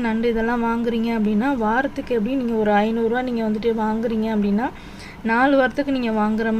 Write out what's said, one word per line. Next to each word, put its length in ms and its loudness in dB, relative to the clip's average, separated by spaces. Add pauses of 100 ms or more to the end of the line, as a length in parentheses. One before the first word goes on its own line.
நண்டு 240 0
இதெல்லாம் 400 0
வாங்குறீங்க 480 0
அப்படின்னா, 380 2 (100)
வாரத்துக்கு 500 0
எப்படியும் 260 0
நீங்க 220 -2
ஒரு 80 4 (140)
ஐந்நூறுரூவா 440 0
நீங்க 180 -2
வந்துட்டு 240 0 (120)
வாங்குறீங்க 520 -2
அப்படின்னா, 320 0 (640)
நாலு 260 4
வாரத்துக்கு 400 2
நீங்க 140 -2 (100)
வாங்குற 380 0